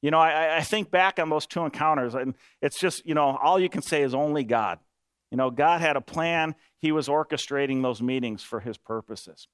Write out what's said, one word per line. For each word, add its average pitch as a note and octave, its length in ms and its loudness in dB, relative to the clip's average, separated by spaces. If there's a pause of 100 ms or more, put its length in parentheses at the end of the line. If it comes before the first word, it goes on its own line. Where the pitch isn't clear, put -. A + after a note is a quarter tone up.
You C#3+ 80 2
know, D#3+ 80 4
I, D#3+ 140 6
I, D#3+ 260 2
I - 20 2
think G3+ 300 -2
back F#3 280 4
on D#3+ 120 0
those D3+ 160 0
two E3+ 180 -4
encounters, D3 500 0
and C3 200 -4 (260)
it's - 180 -2
just, - 280 -2
you D#3+ 80 -2
know, C#3+ 280 2
all E3+ 160 4
you F#3 120 2
can - 100 -6
say D3 220 0
is C3 120 0
only D3 300 0
God. G#2+ 360 0 (520)
You B2+ 40 -4
know, C3 160 2
God D#3+ 280 2
had D#3 140 2
a C#3 60 0
plan. D#3+ 560 -2 (220)
He D#3 120 0
was D3+ 160 0
orchestrating C#3 760 -2
those B2 200 -2
meetings B2 400 -4
for - 160 -8
his G#2+ 180 -10
purposes. G#2+ 760 -12